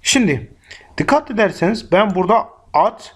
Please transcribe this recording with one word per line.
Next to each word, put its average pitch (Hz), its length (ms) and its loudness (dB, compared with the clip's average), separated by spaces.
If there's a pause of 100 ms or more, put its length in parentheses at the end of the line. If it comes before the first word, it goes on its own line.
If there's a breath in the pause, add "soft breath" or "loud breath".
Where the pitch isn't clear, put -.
Şimdi 151 500 -2 (460 loud breath)
dikkat 285 340 0
ederseniz 202 600 -2
ben 190 240 2
burada 185 320 0 (260)
ad 196 260 0 (160)